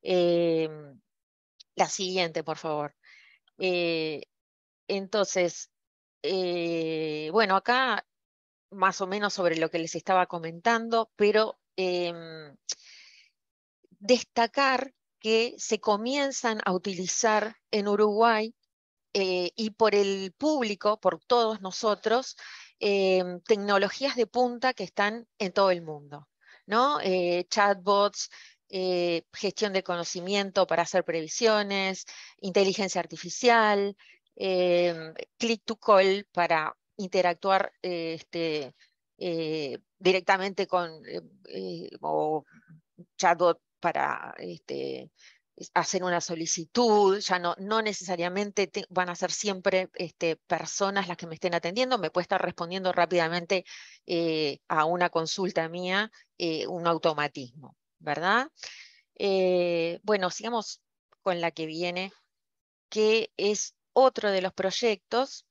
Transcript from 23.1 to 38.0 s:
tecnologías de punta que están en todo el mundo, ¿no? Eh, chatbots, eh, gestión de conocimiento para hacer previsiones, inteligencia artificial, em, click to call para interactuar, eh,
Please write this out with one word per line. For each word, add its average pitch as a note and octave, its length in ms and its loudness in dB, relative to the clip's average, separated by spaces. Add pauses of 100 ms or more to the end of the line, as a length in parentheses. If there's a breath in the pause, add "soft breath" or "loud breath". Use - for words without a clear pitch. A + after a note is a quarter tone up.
tecnologías G3+ 760 0
de A#3 100 2
punta B3 480 0
que G3 120 -8
están G#3+ 420 -4 (100)
en G3 140 -4
todo G3 200 4
el F3 100 0
mundo, D3 480 -14 (360 soft breath)
¿no? B3+ 360 2
Eh, F3+ 480 0
chatbots, G3+ 800 2 (400 loud breath)
eh, F3+ 540 -2 (100)
gestión G3+ 400 -4
de F#3+ 100 0
conocimiento F#3 840 -2
para E3+ 160 2
hacer F3 200 0
previsiones, G3 1000 0 (340 loud breath)
inteligencia F#3+ 600 2
artificial, G3+ 960 2 (400 soft breath)
em, F3 760 2 (240)
click A3+ 280 -2
to A3+ 100 -6
call G3 560 4
para D#3+ 420 0 (240)
interactuar, F#3+ 840 0
eh, E3 320 -6